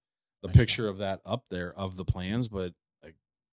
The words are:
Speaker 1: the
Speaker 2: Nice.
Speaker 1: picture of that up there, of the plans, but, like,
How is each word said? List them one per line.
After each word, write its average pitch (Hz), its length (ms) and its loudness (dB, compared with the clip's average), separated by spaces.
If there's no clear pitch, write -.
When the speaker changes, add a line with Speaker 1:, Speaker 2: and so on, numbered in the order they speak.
Speaker 1:
the 98 80 -8
Speaker 2:
Nice. 87 80 10
Speaker 1:
picture 117 320 4
of 95 80 -6
that 98 280 -4
up 110 240 -4
there, 90 280 -6
of 95 180 -6
the 92 100 -8
plans, 104 440 -2
but, 92 240 -6
like, - 120 -20